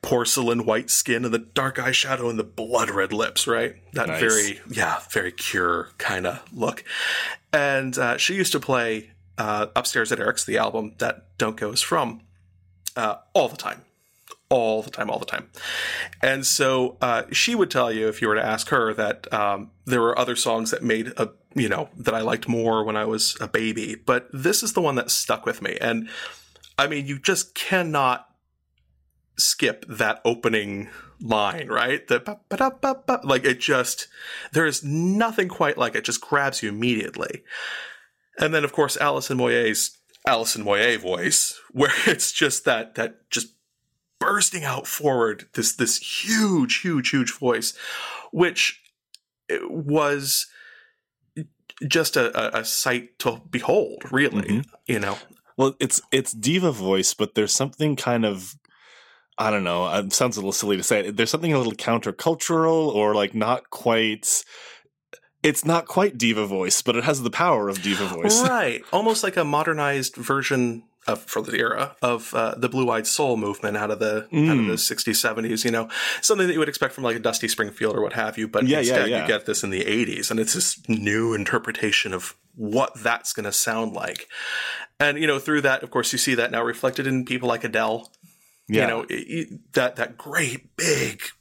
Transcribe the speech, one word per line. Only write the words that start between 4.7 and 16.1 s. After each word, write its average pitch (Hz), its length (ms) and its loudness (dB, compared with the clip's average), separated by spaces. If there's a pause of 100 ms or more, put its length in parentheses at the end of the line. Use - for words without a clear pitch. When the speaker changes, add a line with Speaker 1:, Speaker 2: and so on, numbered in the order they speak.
Speaker 1:
very 90 220 -2
Cure 87 680 -2
kinda 90 440 -4 (120)
look. 120 300 -4 (680)
And, 135 460 0
uh, 123 200 0
she - 180 0
used 185 160 0
to 147 80 0
play, 117 520 -2 (280)
uh, 107 360 0
Upstairs 123 360 0
at 113 80 0
Eric's, - 260 0
the 107 140 0
album 110 400 -2
that - 400 -6
Don't 110 180 0
Go 104 140 -4
is 120 100 -2
from, 147 400 0 (760)
uh, 107 200 -2 (180)
all 151 140 4
the - 100 -8
time. - 240 -8 (680)
All 113 320 2
the - 100 -10
time, 107 180 -6
all 107 80 -2
the - 80 -6
time. - 240 -8 (720)